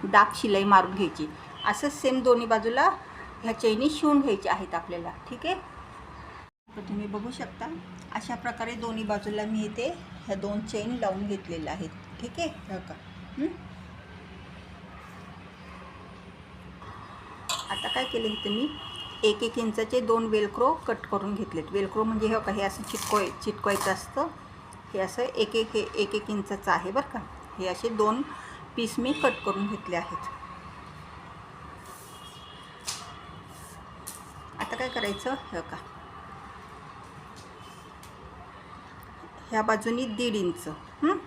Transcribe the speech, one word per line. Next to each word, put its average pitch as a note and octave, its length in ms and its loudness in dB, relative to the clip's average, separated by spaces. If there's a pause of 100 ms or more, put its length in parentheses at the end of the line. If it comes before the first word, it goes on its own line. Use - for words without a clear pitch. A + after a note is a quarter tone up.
दाब G3+ 320 10
शिलाई G3 280 6
मारून F#3+ 280 10
घ्यायची. E3+ 360 0 (380)
असं C#4+ 240 2
सेम C4 320 2
दोन्ही A#3+ 260 8
बाजूला A#3 420 6 (540)
ह्या A3+ 160 0
चेनी A#3 300 6
शिवून D4 320 8
घ्यायच्या G3+ 320 4
आहेत F3+ 220 -2
आपल्याला. E3+ 340 -4
ठीक - 360 -8
आहे, F4+ 100 2 (1200)
तर G#3 60 -8
तुम्ही G3+ 260 -4
बघू G#3 240 -4
शकता - 340 -8 (500)
अशा A#3 200 -2
प्रकारे A#3 360 -4
दोन्ही A3+ 320 -2
बाजूला G#3 420 0
मी A3 180 2
इथे A#3+ 340 -2 (280)
ह्या G#3 100 0
दोन G3+ 240 0
चेन A3 360 -2
लावून G3+ 320 0
घेतलेल्या E3+ 460 -4
आहेत. E3+ 160 -4 (320)
ठीक A#3+ 160 -8
आहे, E4+ 100 0
हो - 320 -6 (100)
का? D#3 40 -8 (440)
हं? C#4+ 100 2 (4000)
आता G3 180 -2
काय - 160 2
केलं A3+ 240 0
इथे G#3+ 220 0
मी A#3+ 260 2 (480)
एक G#3+ 200 6
एक A3+ 140 0
इंचाचे A3+ 440 4
दोन A3+ 240 6
वेलक्रो G#3+ 480 6
कट A#3 240 0
करून G3 380 0
घेतलेत. F3+ 360 -2
वेलक्रो G3 320 2
म्हणजे A3 240 4
हे A3 100 6
बघा, G#3 140 2
हे G3+ 100 2
असं G3 220 0
चिटकवाय-, - 600 2
चिटकवायचं G3+ 500 2
असतं. C4+ 340 0 (680)
हे G3+ 60 -2
असं F#3+ 220 0
एक A#3 340 2
एक, A3 180 4
हे G#3+ 220 2
एक G3+ 200 2
एक G#3+ 140 -2
इंचाचं G3 420 0
आहे F3 200 4
बरं C#4 220 0
का. A#3+ 60 -4 (380)
हे F#3 100 -2
असे F#3 220 0
दोन G#3+ 320 6 (540)
पीस A#3 240 2
मी B3+ 140 4
कट C#4 180 6 (140)
करून G3+ 220 2
घेतले G3 280 -4
आहेत. - 220 -2 (4000)
आता - 160 -4
काय B3+ 140 -2
करायचं, G3+ 420 -2
हे A3 280 -4
बघा, - 180 -8 (3750)
ह्या A3 120 4
बाजूनी A3+ 440 4
दीड A3+ 300 2
इंच, F3 320 2 (360)
हं? F4+ 240 6